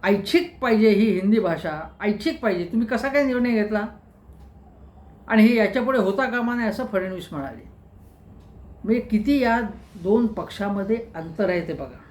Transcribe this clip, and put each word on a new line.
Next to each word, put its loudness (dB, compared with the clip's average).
ऐच्छिक 0
पाहिजे 4
ही 4
हिंदी 2
भाषा, -4
ऐच्छिक -2
पाहिजे, 0
तुम्ही -2
कसा -2
काय 2
निर्णय 0
घेतला 0
आणि 6
हे 6
याच्यापुढे 2
होता 0
कामा -2
नये," -2
असं -4
फडणवीस -6
म्हणाले. -10
म्हणजे 2
किती 0
या 2
दोन 2
पक्षामध्ये -4
अंतर -4
आहे -2
ते -6
बघा. -12